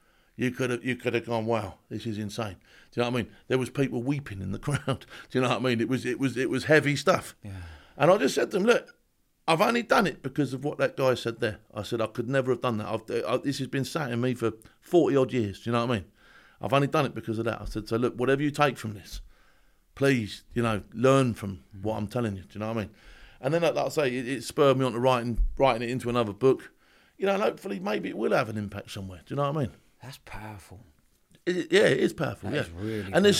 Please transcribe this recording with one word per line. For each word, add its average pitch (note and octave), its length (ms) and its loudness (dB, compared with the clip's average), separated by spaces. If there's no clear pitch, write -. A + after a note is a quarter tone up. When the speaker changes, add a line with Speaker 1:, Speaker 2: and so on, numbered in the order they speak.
Speaker 1:
You B2+ 140 -2
could B2+ 220 -2
have, A#2+ 120 -4
you B2 120 -2
could B2 180 -2
have A#2 140 -2
gone, A#2 180 -2
"Wow, G#2+ 300 -2
this A2+ 180 -8
is G#2+ 100 -4
insane." G#2 380 -6
Do - 80 -4
you A#2+ 40 0
know A#2+ 80 -2
what B2+ 80 0
I G#2+ 40 -2
mean? - 80 -10
There C3 100 2
was B2 100 -2
people B2+ 320 -2
weeping B2+ 400 -6
in F#2+ 100 -6
the G2 80 -6
<laughs> - 80 -8
crowd. C#3+ 380 -4
Do - 80 -4
you B2+ 40 4
know B2 80 2
what A2 100 0
I - 20 -4
mean? B2 180 0
It A2+ 80 0
was, B2 200 -2
it B2+ 120 -4
was, C3 180 0
it C3 120 -2
was B2+ 140 -2
heavy D3 320 4
stuff. - 480 0
Speaker 2:
Yeah. G#2 80 -12
Speaker 1:
And D3 120 6
I F#3+ 80 6
just B3+ 160 0
said - 160 0
to G#3 80 -2
them, F#3 80 2
"Look, - 300 2
I've D#3+ 140 2
only A#3 220 2
done B3 240 4
it - 160 -4
because C3+ 280 -2
of C3 140 -6
what - 140 -4
that C3+ 180 0
guy C3 160 4
said A#2 260 -4
there." A2 200 -2
I G#2+ 120 -8
said, A2+ 180 -4
"I A2 60 0
could A#2 200 -6
never C3 240 2
have A#2 100 2
done A#2+ 180 0
that. G#2+ 80 -6
I've, G#2+ 160 -4
I, A#2+ 100 0
this C#3 220 -4
has C3 80 -4
been C3+ 180 -2
sat D3 260 -6
in A#2+ 100 0
me B2+ 120 2
for A2+ 200 0
forty C#3 340 4
odd B2 160 4
years." G#2+ 300 -2
Do - 80 -6
you - 40 -2
know A#2+ 120 2
what B2+ 80 -2
I G#2 60 0
mean? E2 60 -8
"I've G#2 140 -2
only C#3 140 4
done C#3+ 180 2
it A#2+ 80 -6
because A2+ 240 -6
of A2+ 80 -4
that." A2 160 -4
I G#2 40 -10
said, G#2+ 220 -6
"So A2+ 100 0
look, A#2+ 180 0
whatever C3 260 2
you D3 80 0
take C#3+ 300 0
from G#2+ 160 -8
this, - 260 -14
please, B2+ 480 0
you A#2 100 0
know, A2 180 0
learn C3 400 4
from F#2+ 260 -8
Speaker 2:
Mm. F#2+ 60 -12
Speaker 1:
what G#2+ 140 -2
I'm G#2+ 100 -4
telling A2 280 -4
you." F#2 80 -12
Do - 100 -20
you G#2 60 -12
know G#2+ 100 -6
what A#2 80 -4
I A2 40 -2
mean? F#2 80 -6
And C#3 120 0
then, E3+ 80 2
like, D3 140 2
like C#3 100 0
I - 40 -4
say, C3+ 260 0
it, B2+ 120 -6
it B2 160 -6
spurred C#3 340 4
me C3 80 2
on A#2+ 80 0
to A#2+ 60 -4
writing, A#2+ 400 2
writing B2 300 2
it A#2+ 40 -4
into A#2+ 180 -4
another A#2 240 0
book. C3 380 2
You F#3+ 100 -2
know, G3 80 4
and G3+ 80 0
hopefully G3 360 -4
maybe G3 300 -4
it F3 80 -8
will A3 140 0
have C3+ 180 2
an G#2+ 80 -6
impact G2+ 340 -8
somewhere. F#2+ 340 -12
Do - 80 -12
you - 20 -6
know C#3+ 160 0
what D3+ 60 -4
I - 40 0
mean? G#2 100 -2
Speaker 2:
That's B2+ 240 -16
powerful. G#2 580 -14
Speaker 1:
It, F3 260 -4
yeah, F#3+ 120 6
it C#3+ 160 4
is - 140 2
powerful, A2+ 360 -6
Speaker 2:
That C3 60 -4
Speaker 1:
yeah. C#3+ 80 0
Speaker 2:
is F2+ 80 -10
really G2 420 -6
Speaker 1:
And F3+ 120 6
there's G3+ 140 8